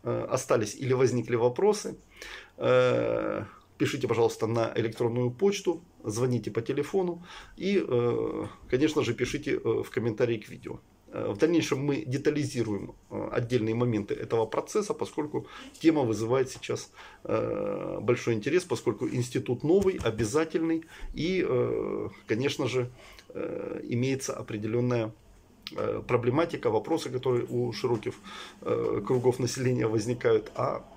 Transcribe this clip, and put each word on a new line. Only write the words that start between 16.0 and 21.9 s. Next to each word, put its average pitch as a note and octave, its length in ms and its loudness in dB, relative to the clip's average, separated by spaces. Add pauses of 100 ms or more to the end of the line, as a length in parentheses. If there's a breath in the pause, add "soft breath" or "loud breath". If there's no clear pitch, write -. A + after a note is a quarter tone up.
вызывает A2+ 480 2
сейчас, - 400 -8 (320 loud breath)
э, G2+ 800 -2
большой B2 340 2
интерес, C#3 300 0
поскольку A#2+ 420 -2
институт B2 560 -2
новый, F#3 400 4
обязательный D#3+ 840 0 (300 loud breath)
и, F3+ 340 0
э, A2 600 0 (180)